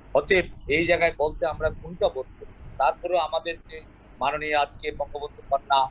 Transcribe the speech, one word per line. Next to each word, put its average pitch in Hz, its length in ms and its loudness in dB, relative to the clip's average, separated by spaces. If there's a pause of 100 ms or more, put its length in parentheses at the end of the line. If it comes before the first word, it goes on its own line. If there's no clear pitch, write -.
(140)
অতএব 175 320 4 (220)
এই 165 200 2
জায়গায় 170 300 4
বলতে 156 280 0
আমরা 156 240 0
কোনটা 175 400 -2
বলতে, - 360 -10 (320)
তারপরেও 175 400 2
আমাদের 165 400 -2 (120)
যে 160 120 -14 (380)
মাননীয় 151 380 0
আজকে 143 340 0
বঙ্গবন্ধু 147 580 -8
কন্যা 139 420 2